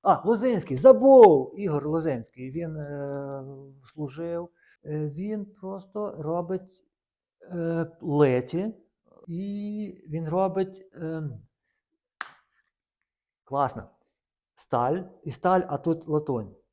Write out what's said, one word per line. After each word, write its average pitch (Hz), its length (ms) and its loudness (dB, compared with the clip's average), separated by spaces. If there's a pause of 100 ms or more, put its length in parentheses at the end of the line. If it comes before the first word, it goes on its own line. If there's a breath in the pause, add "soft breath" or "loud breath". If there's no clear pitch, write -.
А, 180 260 2
Лозинський, 214 500 0
забув! 214 800 8
Ігор 147 280 -4
Лозинський, 131 640 -4
він, 160 260 -8
е, 139 680 -10 (420)
служив. 147 640 -10 (360 soft breath)
Е, 151 240 -6
він 202 360 -8
просто 196 760 -12
робить, 175 640 -8 (680)
е, 165 400 -4 (100)
леті, 147 760 0 (520)
і 202 840 -10
він 156 200 -6
робить, 190 640 -4
е, 160 300 -8 (2250)
класно. 131 460 -4 (680)
Сталь, 139 480 -2 (200)
і 147 80 -10
сталь, 180 360 2
а 147 100 -6
тут 165 300 -4
латунь. 135 480 -4 (180)